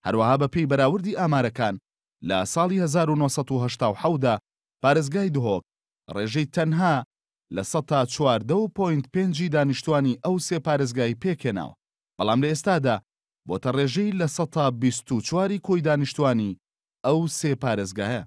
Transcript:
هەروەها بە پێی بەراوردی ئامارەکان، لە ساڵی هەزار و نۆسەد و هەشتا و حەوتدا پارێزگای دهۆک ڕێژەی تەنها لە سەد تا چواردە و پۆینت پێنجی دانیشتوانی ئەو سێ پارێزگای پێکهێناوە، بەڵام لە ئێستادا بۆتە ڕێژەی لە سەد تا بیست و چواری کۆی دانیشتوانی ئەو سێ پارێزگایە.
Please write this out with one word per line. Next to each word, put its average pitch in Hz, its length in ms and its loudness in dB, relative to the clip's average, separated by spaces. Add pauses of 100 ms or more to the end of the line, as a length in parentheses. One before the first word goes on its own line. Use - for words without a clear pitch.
هەروەها 113 340 4
بە 143 140 0
پێی 165 160 0
بەراوردی 160 500 0
ئامارەکان، 123 540 0 (540)
لە 95 100 0 (140)
ساڵی 180 320 0
هەزار 160 260 0
و 151 120 2
نۆسەد 139 280 -2
و 131 140 0
هەشتا 123 260 -2
و 104 100 -6
حەوتدا 135 340 2 (480)
پارێزگای 151 540 2
دهۆک 107 260 0 (520)
ڕێژەی 110 400 -2
تەنها 160 420 2 (540)
لە 92 120 -4
سەد 147 280 -4
تا 143 100 4 (120)
چواردە 123 460 0
و 214 180 -2
پۆینت 170 380 0
پێنجی 175 400 0
دانیشتوانی 139 720 2
ئەو 185 120 0 (100)
سێ 175 200 -2
پارێزگای 123 560 0
پێکهێناوە، 101 520 -4 (440)
بەڵام 107 240 4
لە 147 100 2
ئێستادا 151 440 2 (520)
بۆتە 95 280 -2
ڕێژەی 165 440 0
لە 170 60 0 (100)
سەد 165 180 -4
تا 143 160 2
بیست 123 420 -2
و 117 80 0
چواری 190 460 -2
کۆی 175 220 0
دانیشتوانی 135 680 0 (460)
ئەو 151 160 4 (180)
سێ 151 140 0 (100)
پارێزگایە. 101 640 -2